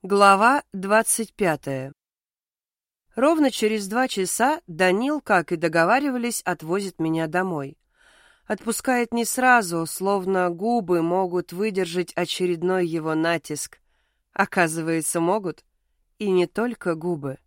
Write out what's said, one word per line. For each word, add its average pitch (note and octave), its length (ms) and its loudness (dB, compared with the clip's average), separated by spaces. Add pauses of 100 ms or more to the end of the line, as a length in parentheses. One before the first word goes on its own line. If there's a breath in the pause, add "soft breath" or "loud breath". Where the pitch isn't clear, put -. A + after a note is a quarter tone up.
Глава G3+ 680 6
двадцать G#3 600 0
пятая. C#3+ 600 -4 (1200)
Ровно D4 380 2
через G#3+ 340 -2
два A#3+ 220 -2
часа G#3+ 580 0
Данил, F#3+ 540 0
как F3+ 320 0
и F3 40 -2
договаривались, A3+ 880 0
отвозит F3+ 560 -6
меня D#3+ 300 -2
домой. D#3 500 -4 (640 soft breath)
Отпускает A#3 680 -2
не A#3 120 0
сразу, A3 600 2
словно F#3 640 0
губы F3+ 520 0
могут F3 500 -2
выдержать F3+ 640 -4
очередной F3+ 680 -2
его D#3+ 300 -4
натиск. D#3+ 640 -4 (540)
Оказывается, E3 880 -2
могут. F3+ 440 -2 (540)
И G3+ 140 0
не F3+ 160 4
только G#3+ 480 -4
губы. D#3 500 -6